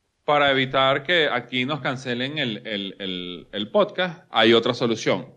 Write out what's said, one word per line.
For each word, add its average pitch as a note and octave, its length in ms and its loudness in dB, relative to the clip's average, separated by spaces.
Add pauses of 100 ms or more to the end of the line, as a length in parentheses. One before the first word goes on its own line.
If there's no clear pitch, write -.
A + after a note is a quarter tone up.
(260)
para D3 260 4
evitar C3+ 520 2
que D#3+ 280 2
aquí B2 340 -4
nos D3 140 -4
cancelen C3 600 -4
el, A#2 180 -4 (100)
el, G2+ 320 -6
el, F2+ 540 -8
el G#2 180 -6
podcast, F#3 580 -2
hay A2+ 240 6
otra A2+ 200 4
solución. A#2 640 -2